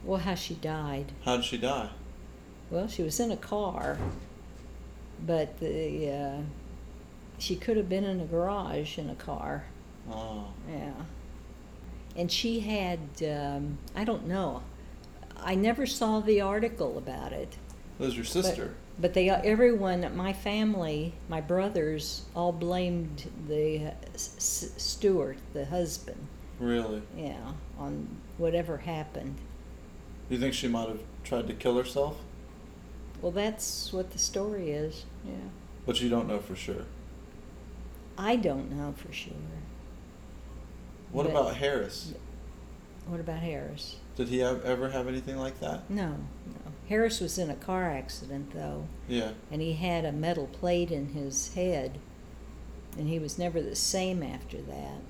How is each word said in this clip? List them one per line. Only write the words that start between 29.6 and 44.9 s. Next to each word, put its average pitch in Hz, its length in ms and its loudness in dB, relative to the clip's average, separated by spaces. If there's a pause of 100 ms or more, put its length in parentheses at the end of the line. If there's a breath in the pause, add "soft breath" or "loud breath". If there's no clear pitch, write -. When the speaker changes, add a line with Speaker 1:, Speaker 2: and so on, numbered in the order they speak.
Speaker 2:
You 127 120 2
think 127 160 4
she 135 120 0
might 117 220 4
have 107 120 -4 (220)
tried 120 240 2
to 110 60 -2
kill 123 240 6
herself? 139 400 4 (1040)
Speaker 1:
Well, 175 100 2
that's 214 640 0
what 185 180 0
the - 80 -8
story 196 520 2
is, 151 340 -2 (180)
yeah. 196 100 -6 (520)
Speaker 2:
But 120 160 4
you 120 80 6
don't 117 180 6
know 104 120 2
for 95 160 -6
sure? 98 300 -2 (1300)
Speaker 1:
I 214 200 6
don't 151 340 2
know 143 260 -2
for - 160 -10
sure. - 200 -8 (1800)
Speaker 2:
What 135 120 2
Speaker 1:
But 160 80 4
Speaker 2:
about 139 240 6
Harris? 131 580 0 (960)
Speaker 1:
What 170 120 -2
about 165 200 -2
Harris? 147 560 -4 (220)
Speaker 2:
Did 123 100 2
he 127 120 4
have, 123 260 4
ever 127 240 2
have 127 180 0